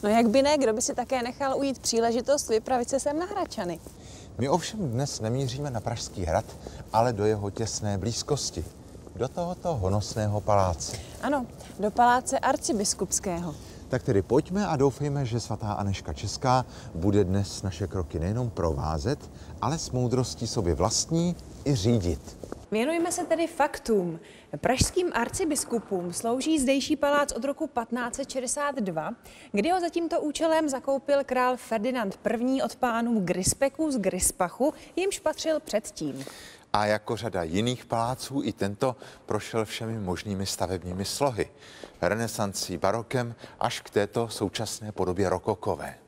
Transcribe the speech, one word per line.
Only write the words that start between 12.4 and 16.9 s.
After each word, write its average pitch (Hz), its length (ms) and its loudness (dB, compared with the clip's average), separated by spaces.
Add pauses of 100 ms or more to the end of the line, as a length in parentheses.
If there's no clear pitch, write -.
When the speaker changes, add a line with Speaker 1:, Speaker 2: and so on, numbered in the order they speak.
Speaker 1:
arcibiskupského. 190 1160 0 (340)
Speaker 2:
Tak 127 140 0
tedy 101 180 4
pojďme 175 460 2
a 165 80 2
doufejme, 143 500 2
že 117 140 0
svatá 104 340 -4
Anežka 98 400 -2
Česká 123 520 2 (300)